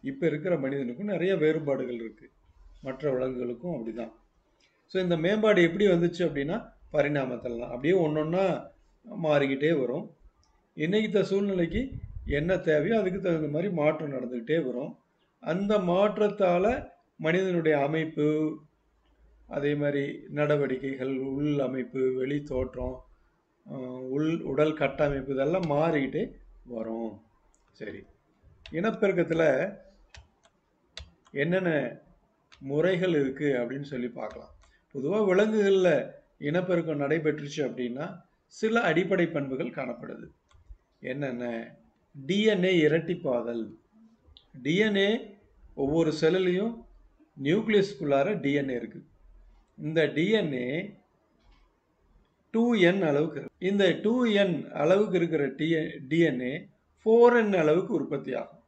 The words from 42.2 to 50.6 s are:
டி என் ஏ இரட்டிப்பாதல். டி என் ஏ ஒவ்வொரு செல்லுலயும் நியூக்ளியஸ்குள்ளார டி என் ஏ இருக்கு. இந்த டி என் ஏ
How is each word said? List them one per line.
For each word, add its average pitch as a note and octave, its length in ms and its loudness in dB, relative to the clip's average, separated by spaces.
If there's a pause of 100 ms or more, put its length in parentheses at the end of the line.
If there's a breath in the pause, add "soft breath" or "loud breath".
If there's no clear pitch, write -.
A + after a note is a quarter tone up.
டி G3 180 0
என் G#3 200 4
ஏ F3+ 240 4
இரட்டிப்பாதல். A#2+ 840 -2 (920)
டி D3 140 0
என் G#3 200 2
ஏ G3+ 420 0 (380)
ஒவ்வொரு D3+ 460 2
செல்லுலயும் F#3 640 0 (580)
நியூக்ளியஸ்குள்ளார D3+ 960 2
டி C#3 140 0
என் C#3 160 0
ஏ B2+ 60 -4
இருக்கு. A2+ 280 -10 (760)
இந்த D#3 280 0
டி D#3+ 240 0
என் G3 240 2
ஏ C#3+ 420 -6 (1600)